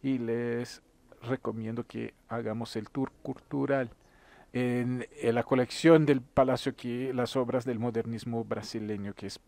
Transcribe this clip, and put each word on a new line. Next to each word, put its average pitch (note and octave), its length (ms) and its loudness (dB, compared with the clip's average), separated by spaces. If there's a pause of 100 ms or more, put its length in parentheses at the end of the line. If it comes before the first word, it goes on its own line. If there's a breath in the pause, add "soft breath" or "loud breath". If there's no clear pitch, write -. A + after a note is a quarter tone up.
Y C3+ 160 0
les A#2+ 640 -2 (400)
recomiendo A#2 640 -4
que A#2 260 -8 (160)
hagamos A2+ 480 -6
el G#2+ 140 -6
tour C3+ 220 -4 (100)
cultural C3+ 680 -2 (600 loud breath)
en, B2 560 -2 (120)
en A#2 140 2
la A#2+ 80 2
colección D3+ 640 6
del C#3 140 4
Palacio, C3 560 2
que B2 360 -4
las B2 220 0
obras B2+ 300 0
del A#2+ 160 -2
modernismo A#2 640 -2
brasileño, G#2+ 680 -6
que - 140 -12
es - 220 -10